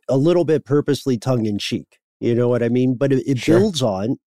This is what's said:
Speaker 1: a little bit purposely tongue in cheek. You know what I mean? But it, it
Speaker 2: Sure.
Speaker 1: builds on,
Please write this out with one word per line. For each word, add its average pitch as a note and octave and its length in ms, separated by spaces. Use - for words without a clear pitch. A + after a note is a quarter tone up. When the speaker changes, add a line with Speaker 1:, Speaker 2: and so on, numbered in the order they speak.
Speaker 1:
a C3 100
little E3+ 280
bit D3 200
purposely C#3 520
tongue A2+ 300
in G#2 100
cheek. - 400
You A#2 160
know A#2+ 120
what A#2+ 140
I A#2 80
mean? B2+ 240
But C3+ 180
it, C3 160
it C3+ 120
Speaker 2:
Sure. D#3 200
Speaker 1:
builds F#3+ 220
on, G#2+ 460